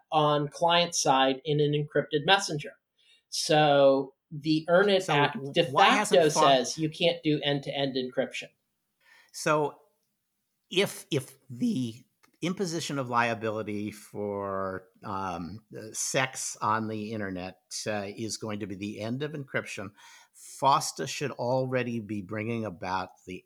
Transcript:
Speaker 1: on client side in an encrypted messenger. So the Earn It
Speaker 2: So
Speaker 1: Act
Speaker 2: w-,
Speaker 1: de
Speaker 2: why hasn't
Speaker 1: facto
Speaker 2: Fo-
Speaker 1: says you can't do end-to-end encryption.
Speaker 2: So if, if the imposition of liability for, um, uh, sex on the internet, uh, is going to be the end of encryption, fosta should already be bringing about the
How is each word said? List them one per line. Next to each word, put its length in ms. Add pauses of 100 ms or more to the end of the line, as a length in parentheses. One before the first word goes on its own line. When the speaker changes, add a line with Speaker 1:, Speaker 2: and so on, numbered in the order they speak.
(100)
Speaker 1:
on 380
client 460
side 500
in 160
an 120
encrypted 540
messenger. 460 (580)
So 800 (180)
the 380
Earn 220
It 140
Speaker 2:
So 100
Speaker 1:
Act 200
Speaker 2:
w-, 180
Speaker 1:
de 180
Speaker 2:
why 160
hasn't 340
Speaker 1:
facto 200
Speaker 2:
Fo- 60
Speaker 1:
says 300
you 140
can't 320
do 200
end-to-end 540
encryption. 520 (840)
Speaker 2:
So 440 (920)
if, 420
if 280 (100)
the 460 (480)
imposition 560
of 100
liability 800
for, 920 (200)
um, 560 (160)
uh, 160
sex 680
on 260
the 260
internet, 440 (300)
uh, 200
is 300
going 240
to 60
be 80
the 260
end 220
of 100
encryption, 560 (720)
fosta 480
should 240
already 640
be 220
bringing 460
about 420 (180)
the 200